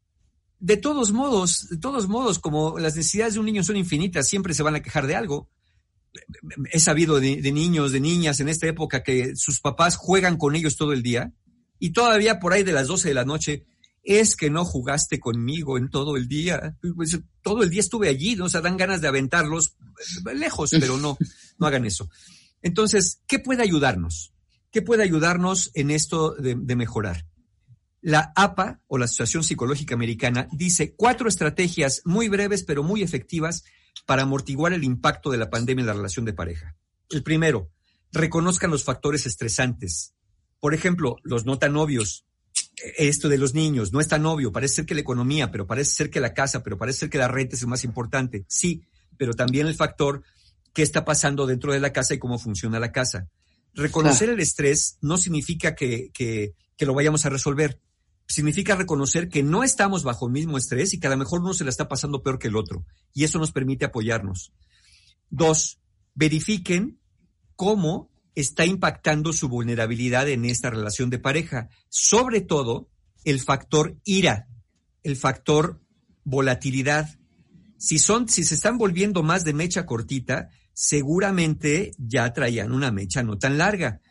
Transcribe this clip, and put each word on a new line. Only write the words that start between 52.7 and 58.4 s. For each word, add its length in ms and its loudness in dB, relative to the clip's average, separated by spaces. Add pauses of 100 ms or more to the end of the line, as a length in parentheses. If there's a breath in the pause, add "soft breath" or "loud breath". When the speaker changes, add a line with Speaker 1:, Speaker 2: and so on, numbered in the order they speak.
Speaker 1:
la 120 -4
casa. 360 -4 (460)
Reconocer 540 4
Speaker 2:
Claro. 60 2
Speaker 1:
el 60 0
estrés 600 0
no 160 0
significa 560 -2
que, 400 -4
que, 400 -4 (220)
que 100 -2
lo 80 0
vayamos 320 2
a 20 0
resolver. 520 -2 (460)
Significa 500 0